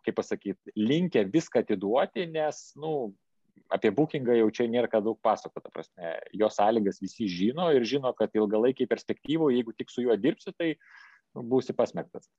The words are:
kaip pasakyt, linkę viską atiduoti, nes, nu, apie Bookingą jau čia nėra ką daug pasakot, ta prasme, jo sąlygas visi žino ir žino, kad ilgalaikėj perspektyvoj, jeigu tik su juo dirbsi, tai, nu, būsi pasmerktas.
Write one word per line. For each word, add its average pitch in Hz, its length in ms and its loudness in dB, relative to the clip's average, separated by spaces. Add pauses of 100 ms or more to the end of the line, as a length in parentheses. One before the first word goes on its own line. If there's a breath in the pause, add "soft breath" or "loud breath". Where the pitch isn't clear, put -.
kaip 107 140 -2
pasakyt, 101 400 -6 (180)
linkę 127 560 2
viską 127 320 0
atiduoti, 117 640 -2
nes, 156 480 -4
nu, 143 380 -6 (580)
apie 107 180 2
Bookingą 127 460 2
jau 110 160 6
čia 120 180 0
nėra 117 220 0
ką 110 100 4
daug 107 220 -2
pasakot, 101 400 -2
ta - 80 -18
prasme, 82 400 -12 (240)
jo 104 160 2
sąlygas 104 500 2
visi 95 240 -6
žino 113 460 0
ir 123 160 2
žino, 131 260 -2
kad 107 220 -2
ilgalaikėj 107 540 2
perspektyvoj, 135 680 0
jeigu 117 180 -2
tik - 160 -10
su 123 140 -4
juo 117 160 4
dirbsi, 170 340 -2
tai, 165 200 -4 (600 loud breath)
nu, 139 80 -10
būsi 123 320 0
pasmerktas. - 540 -2 (100)